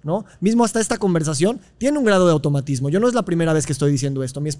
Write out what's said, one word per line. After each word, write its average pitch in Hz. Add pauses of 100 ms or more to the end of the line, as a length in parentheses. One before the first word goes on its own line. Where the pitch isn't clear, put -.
¿no? 180 (160)
Mismo 226
hasta 226
esta 226
conversación 170 (180)
tiene 294
un 262
grado 190
de 175
automatismo. 139
Yo 170
no 247
es 240
la 233
primera 165
vez 156
que 147
estoy 143
diciendo 135
esto. 131
Mi 147
es-, 147